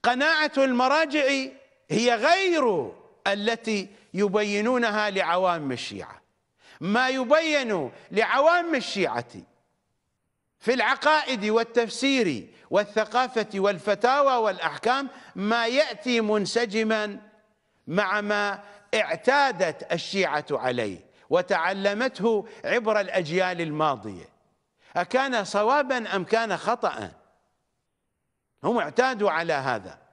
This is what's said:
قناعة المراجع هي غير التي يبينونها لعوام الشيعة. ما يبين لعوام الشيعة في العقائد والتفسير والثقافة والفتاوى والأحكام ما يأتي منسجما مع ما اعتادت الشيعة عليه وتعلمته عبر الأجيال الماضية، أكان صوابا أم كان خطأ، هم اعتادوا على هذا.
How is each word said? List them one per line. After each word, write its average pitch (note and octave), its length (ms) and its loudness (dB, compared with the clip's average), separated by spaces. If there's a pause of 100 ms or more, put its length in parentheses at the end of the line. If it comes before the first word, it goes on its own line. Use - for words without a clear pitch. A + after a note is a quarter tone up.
قناعة D4+ 540 2
المراجع C4+ 680 2 (640)
هي A#3 260 2
غير C4 760 2 (360)
التي G#3 600 -2 (260)
يبينونها G#3 960 0
لعوام F3 640 0
الشيعة. - 500 -10 (600)
ما A#3 280 0
يبين C4 800 0 (200)
لعوام D4 640 2
الشيعة C#3+ 520 -2 (1300)
في A#3 140 0
العقائد B3+ 720 0
والتفسير A3+ 1000 0 (220)
والثقافة G#3+ 840 0
والفتاوى G#3 800 2
والأحكام G#3+ 720 0 (260)
ما A3+ 320 0
يأتي B3 540 0
منسجما G#3+ 1000 0 (680)
مع G3+ 340 0
ما G#3 420 -2 (300)
اعتادت F#3 1000 0
الشيعة D#3+ 580 -2
عليه A#2 540 -2 (240)
وتعلمته G3 1160 0 (180)
عبر G#3+ 340 2
الأجيال F3+ 640 -2
الماضية، C3 680 -4 (680)
أكان B3 480 0
صوابا A#3 720 0
أم F#3 80 -2
كان A3 340 0
خطأ، F#3 540 -4 (1500)
هم A3+ 140 2
اعتادوا G#3 540 0
على E3 220 -2
هذا. B2 460 -4 (140)